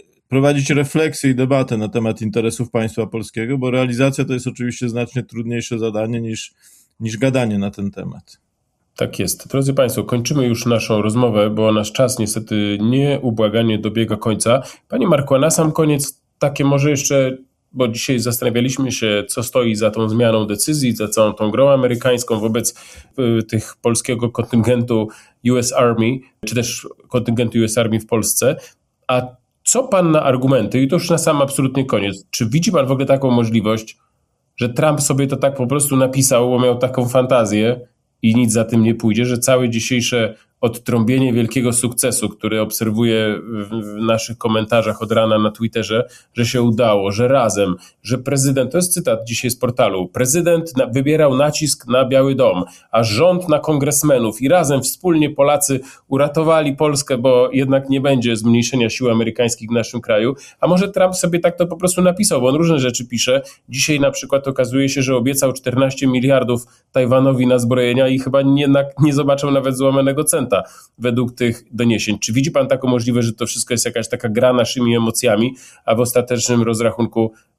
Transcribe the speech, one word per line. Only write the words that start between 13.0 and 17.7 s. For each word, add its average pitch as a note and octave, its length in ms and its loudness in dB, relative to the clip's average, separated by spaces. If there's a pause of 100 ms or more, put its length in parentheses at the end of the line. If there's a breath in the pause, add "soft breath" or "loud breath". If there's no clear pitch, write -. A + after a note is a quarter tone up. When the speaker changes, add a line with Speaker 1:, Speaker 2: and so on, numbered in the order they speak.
Speaker 2:
dobiega A2 380 -2
końca. A2+ 460 0 (260 loud breath)
Panie A3+ 180 -2
Marku, D3+ 280 2
a - 40 4
na D#3 120 2
sam D#3+ 220 0
koniec D3+ 500 -2 (160)
takie C#3+ 260 -2
może C#3+ 260 2
jeszcze, C3+ 460 0 (360)